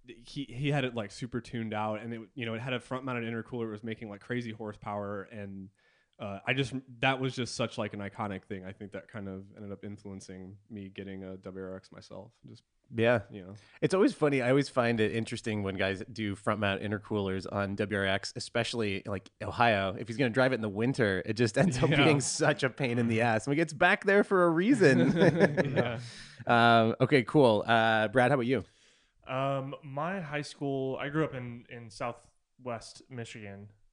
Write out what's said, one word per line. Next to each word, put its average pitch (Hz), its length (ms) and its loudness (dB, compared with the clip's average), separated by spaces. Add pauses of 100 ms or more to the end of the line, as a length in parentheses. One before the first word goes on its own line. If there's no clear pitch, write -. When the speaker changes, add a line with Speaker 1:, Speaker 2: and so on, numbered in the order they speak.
Speaker 1:
he, 120 380 -12
he 131 260 -4
had 143 140 0
it, 123 100 -6
like, 107 160 -6
super 123 300 -8
tuned 113 320 -8
out, 107 280 -4
and 117 120 -10
it, 113 80 -10 (120)
you 123 120 -8
know, 113 80 -6
it 113 80 -6
had 127 120 -6
a 123 60 -4
front-mounted 127 520 -6
intercooler. 117 360 -6
It 110 40 -8
was 104 120 -12
making, 113 260 -8
like, 101 120 -14
crazy 120 300 -6
horsepower, 104 800 -8
and, 98 360 -12 (500)
uh, 98 300 -10
I 131 60 0
just, 131 200 -2 (280)
that 135 180 2
was 131 160 -2
just 120 220 -4
such, 117 200 -4
like, 104 160 -4
an 104 60 -10
iconic 101 460 -6
thing. 95 200 -10
I 95 60 -12
think 98 220 -16
that 95 160 -12
kind 101 180 -10
of 95 160 -10 (140)
ended 101 160 -12
up 95 100 -14
influencing 98 720 -14 (140)
me 101 180 -12
getting 95 380 -12
a 95 100 -12
W 95 300 -12
R 92 100 -10
X - 160 -18
myself. 101 400 -18 (180)
Just, 113 140 -20 (320)
Speaker 2:
Yeah. 117 340 4
Speaker 1:
you 107 120 -14
know. 92 120 -16 (280)
Speaker 2:
It's 160 120 2
always 196 200 4
funny. 139 280 2
I 120 100 0
always 139 180 4
find 117 320 2
it 107 120 4
interesting 110 480 -4
when 98 140 -2
guys 95 260 0 (120)
do 104 220 -4
front 107 260 -2
mount 98 220 0
intercoolers 98 680 -2
on 101 240 -2
W 101 240 -2
R 98 60 2
X, 95 320 0
especially, 110 680 -2
like, 98 240 -6 (140)
Ohio. 101 560 2
If - 80 -8
he's 117 80 -8
gonna 127 140 2
drive 131 240 4
it - 20 0
in 110 60 -4
the 110 80 -2
winter, 104 560 2
it 113 80 -4
just 113 240 2
ends 135 260 2
up 160 60 4
Speaker 1:
Yeah. 143 160 6
Speaker 2:
being 147 160 6
such 151 420 0
a 135 60 0
pain 120 280 -2
in 120 120 2
the 113 100 2
ass. 113 260 2
Like, 143 120 0
it's 165 160 0
back 180 320 2
there 202 180 6
for 185 220 4
a 175 40 6
reason. 170 680 6
Speaker 1:
<laughs> 156 580 4
Yeah. 120 280 0
Speaker 2:
<laughs> - 60 -14 (380)
Um, 117 540 6
okay, 131 220 4
cool. 117 440 6
Uh, 113 400 4
Brad, 123 240 4
how 143 40 4
about 123 100 0
you? 120 180 0 (640)
Speaker 3:
Um, 135 560 -4
my 156 380 -6
high 147 220 -8
school, 135 540 -4
I 139 120 -6
grew 151 160 0
up 135 80 -8
in, 123 360 -10
in 120 200 -16
Southwest - 1200 -12
Michigan 104 580 -12 (260)